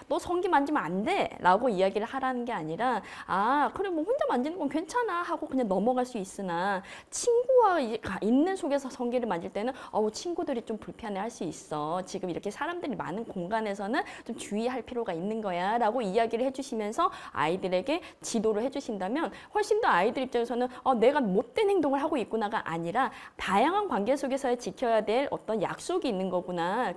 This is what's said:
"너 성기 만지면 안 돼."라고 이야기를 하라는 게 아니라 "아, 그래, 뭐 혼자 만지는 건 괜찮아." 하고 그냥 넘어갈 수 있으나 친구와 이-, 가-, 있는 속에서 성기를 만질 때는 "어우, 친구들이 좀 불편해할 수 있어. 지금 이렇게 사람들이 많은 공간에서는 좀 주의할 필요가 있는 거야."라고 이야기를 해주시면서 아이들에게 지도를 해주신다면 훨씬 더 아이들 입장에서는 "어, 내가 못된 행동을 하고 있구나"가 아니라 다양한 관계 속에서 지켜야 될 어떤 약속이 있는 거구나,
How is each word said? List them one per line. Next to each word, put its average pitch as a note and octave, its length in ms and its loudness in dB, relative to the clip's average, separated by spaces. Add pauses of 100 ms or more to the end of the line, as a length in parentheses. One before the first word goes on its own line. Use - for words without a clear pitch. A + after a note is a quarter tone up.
"너 D4+ 100 0
성기 F4+ 300 -2
만지면 D4 340 2
안 F3+ 220 -2
돼."라고 B3 680 2
이야기를 G3 360 2
하라는 C4 380 -4
게 A#3+ 80 -4
아니라 F#3 500 -2 (240)
"아, A#3 480 2
그래, G4 140 -2
뭐 D#4+ 160 0
혼자 C5+ 240 0
만지는 D4+ 300 0
건 D4 100 0
괜찮아." F4+ 540 -2
하고 E4 240 -4
그냥 C4 220 0
넘어갈 A3+ 360 2
수 B3+ 140 -6
있으나 F#3 640 -2 (280)
친구와 A#4+ 680 6
이-, A3 200 -2
가-, F#3 200 -4
있는 C#4+ 360 6
속에서 C#4 340 0
성기를 A#3+ 380 -2
만질 F#3 240 -4
때는 A3 200 -2 (180)
"어우, G#3+ 200 2
친구들이 E4 520 -4
좀 A3+ 160 -6
불편해할 G#3 520 -8
수 A#3 140 -8
있어. D#3 600 -4
지금 F3+ 260 -6
이렇게 D#3+ 200 -4
사람들이 D#4+ 460 -4
많은 D#3+ 280 -6
공간에서는 G#3+ 800 -4 (220)
좀 A#3 120 -8
주의할 A#3 460 -4
필요가 A#3 300 -4
있는 G3+ 280 -4
거야."라고 G#3+ 640 0
이야기를 A3+ 440 2
해주시면서 C4 640 -2 (220)
아이들에게 F#3 680 0 (200)
지도를 A3 440 0
해주신다면 B3 680 -4 (240)
훨씬 G#4 260 2
더 B4 80 4
아이들 A3+ 360 4
입장에서는 A#3+ 440 0 (140)
"어, C4 120 4
내가 B3 260 6
못된 C4 500 2
행동을 C#4+ 320 4
하고 D#4+ 140 0
있구나"가 A3 540 -2
아니라 E3+ 400 0 (260)
다양한 E4 520 4
관계 A3+ 280 2
속에서 C4+ 400 0
지켜야 A3+ 480 0
될 A#3+ 260 2
어떤 G#3+ 320 -2
약속이 C#4 460 -2
있는 F#3+ 220 0
거구나, F3+ 680 0